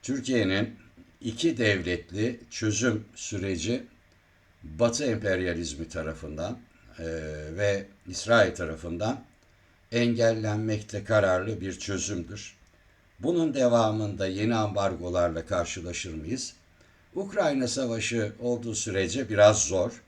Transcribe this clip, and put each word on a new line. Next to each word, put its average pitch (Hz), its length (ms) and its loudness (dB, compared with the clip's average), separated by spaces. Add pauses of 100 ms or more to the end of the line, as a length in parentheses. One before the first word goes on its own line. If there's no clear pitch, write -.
Türkiye'nin 113 760 0 (420)
iki 123 360 -2
devletli 101 800 0 (120)
çözüm 107 540 0 (100)
süreci 98 680 -4 (800)
Batı 117 420 0
emperyalizmi 90 840 -2
tarafından, 80 720 -8 (400)
e, 85 60 -8 (520)
ve 101 280 2 (220)
İsrail 98 480 4
tarafından 85 680 -4 (680)
engellenmekte 110 1120 0
kararlı 98 580 2
bir 92 180 -6
çözümdür. 92 760 -6 (640)
Bunun 165 340 2
devamında 110 760 4
yeni 104 280 0
ambargolarla 90 920 0
karşılaşır 87 680 -4
mıyız? 80 400 -8 (600)
Ukrayna 170 520 0
Savaşı 113 720 -2
olduğu 117 360 -4
sürece 95 540 -2
biraz 104 340 8
zor. 95 440 -2